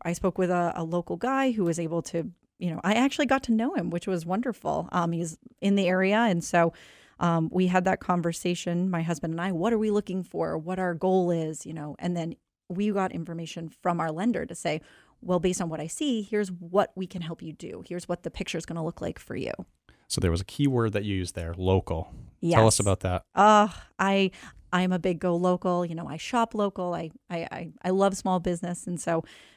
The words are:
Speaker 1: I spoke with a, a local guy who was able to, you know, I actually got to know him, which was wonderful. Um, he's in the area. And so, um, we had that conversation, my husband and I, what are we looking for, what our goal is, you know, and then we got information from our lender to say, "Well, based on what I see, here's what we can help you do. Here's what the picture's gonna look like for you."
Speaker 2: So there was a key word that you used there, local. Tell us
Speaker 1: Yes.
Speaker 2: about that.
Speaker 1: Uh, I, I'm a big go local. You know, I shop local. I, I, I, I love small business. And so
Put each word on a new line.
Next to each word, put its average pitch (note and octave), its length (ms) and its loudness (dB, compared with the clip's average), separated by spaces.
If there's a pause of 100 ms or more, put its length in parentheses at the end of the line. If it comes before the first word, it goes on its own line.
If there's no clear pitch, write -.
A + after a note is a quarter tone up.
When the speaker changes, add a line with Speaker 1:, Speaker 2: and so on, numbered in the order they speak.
Speaker 1:
I E3+ 100 -2
spoke F3 260 -2
with F#3 100 2
a, F3 280 2
a E3 80 -4
local E3+ 320 -2
guy C4+ 340 0
who G#3+ 140 0
was E3+ 160 0
able E3 220 -2
to, E3+ 280 -4 (300)
you F3+ 100 -2
know, D#3+ 140 -4
I F#3+ 80 2
actually C4+ 340 2
got C4 180 2
to A#3 80 0
know A#3 220 0
him, F3 160 -2
which E3+ 160 -4
was F3 180 -2
wonderful. F3 680 -2
Um, E3+ 180 0
he's E3 280 -4 (220)
in G3 140 4
the G3 140 4
area. F#3+ 300 4
And F#3+ 260 2
so, E3+ 280 4 (460)
um, E3 320 2
we F#3 160 2
had F3+ 200 4
that F#3+ 120 2
conversation, F3 920 -2
my E3+ 120 0
husband E3 320 -4
and E3 60 -4
I, F#3 100 -2
what F#3 220 0
are A3+ 60 2
we G#3+ 120 0
looking G3 320 0
for, E3 340 -4
what F3 220 -6
our F3+ 160 0
goal F3+ 380 4
is, D#3+ 340 -2
you D#3 80 -10
know, D3+ 240 -10
and F3 180 -2
then E3 200 -4 (320)
we G#3 240 0
got F#3+ 180 0
information E3 600 -8 (120)
from F3 160 0
our D#3+ 140 -2
lender F3+ 340 0
to - 80 -12
say, D#3+ 260 -2 (400)
"Well, F3+ 200 0
based F#3 200 0
on F3 80 -2
what D#3 120 -6
I D#3+ 80 -6
see, B3 340 -2
here's G3+ 300 -2
what F3 420 0
we F#3 140 -6
can F3+ 140 -8
help D#3+ 200 -8
you D#3+ 100 -10
do. - 320 -12
Here's F3 240 -8
what F3 140 -4
the E3 80 -6
picture's - 360 -6
gonna E3 180 -6
look E3 160 -6
like - 180 -6
for - 160 -12
you." - 180 -4 (540)
Speaker 2:
So - 140 -4
there F2+ 100 4
was E2+ 100 2
a F#2 40 -6
key - 240 0
word A#2 240 2
that G2+ 120 -2
you G2+ 120 -2
used F#2 180 -4
there, E2+ 240 -8
local. F#2 560 2 (260)
Tell D3 280 6
us G#2+ 80 4
Speaker 1:
Yes. - 40 0
Speaker 2:
about G2 200 2
that. F2+ 240 -2 (100)
Speaker 1:
Uh, G#3 340 8 (300)
I, G3 320 2 (420)
I'm F3+ 200 4
a F3+ 80 0
big F3 180 0
go F3 160 2
local. F3+ 500 2
You E3+ 120 -6
know, E3+ 120 -8
I C#3+ 80 -8
shop A#3 380 0
local. F#3+ 400 -2
I, D#3+ 160 -6 (180)
I, E3+ 220 -6
I, E3 220 -10 (100)
I F3+ 80 -2
love F#3+ 260 4
small F#3 220 0
business. F3 480 -4
And F3 140 -4
so E3 240 0 (320)